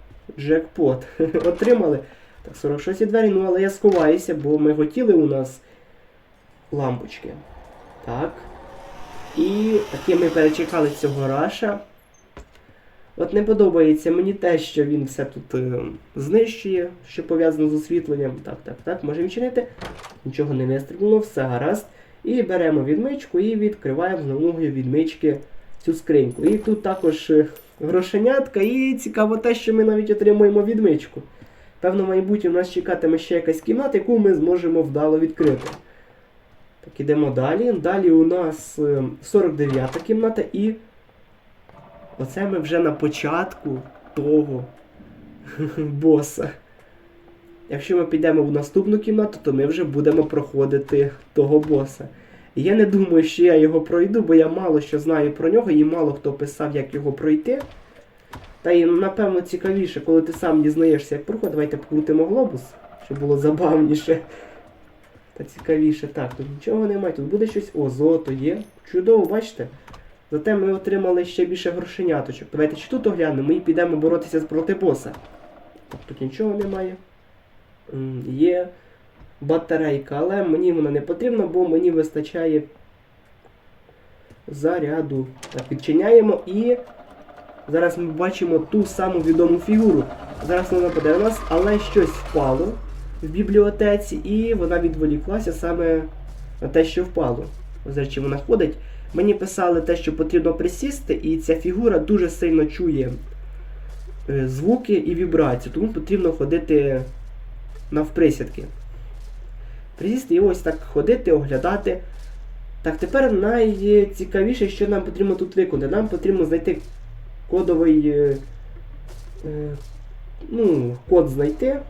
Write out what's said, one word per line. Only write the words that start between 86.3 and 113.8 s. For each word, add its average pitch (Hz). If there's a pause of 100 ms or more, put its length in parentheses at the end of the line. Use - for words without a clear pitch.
і 226 (920)
зараз 170
ми 175
бачимо 170
ту 196
саму 190
відому 165
фігуру. 214 (440)
Зараз 180
вона 180
нападе 156
на 165
нас, 220 (100)
але 196
щось 185
впало 147 (500)
в 156
бібліотеці, 202
і 214
вона 170
відволіклася 160
саме 165 (600)
на 135
те, 160
що 180
впало. 147 (440)
Ось, 139
до 143
речі, 135
вона 139
ходить. 151 (380)
Мені 196
писали 180
те, 165
що 156
потрібно 160
присісти, -
і 160
ця 160
фігура 185
дуже 180
сильно 160
чує, 143 (1200)
е, 135
звуки 196
і 170
вібрації, 160
тому 185
потрібно 180
ходити 143 (920)
навприсядки. - (1300)
Присісти 226
і 180
ось 190
так - (140)
ходити, 175
оглядати. 175 (800)
Так, 156
тепер 262
найцікавіше, 202